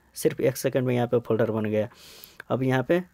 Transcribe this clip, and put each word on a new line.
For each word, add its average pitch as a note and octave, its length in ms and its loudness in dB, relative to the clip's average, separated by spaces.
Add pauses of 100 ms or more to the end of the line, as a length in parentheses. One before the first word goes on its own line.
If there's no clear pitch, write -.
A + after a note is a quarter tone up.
(140)
सिर्फ - 260 -2
एक C3 160 2
सेकंड C3 300 -2
में B2+ 80 2
यहाँ A#2+ 120 2
पे A#2+ 120 2
फोल्डर A2+ 320 0
बन A2 140 -2
गया। G#2+ 240 0 (600)
अब B2 140 0
यहाँ C3 200 2
पे F3 200 2 (100)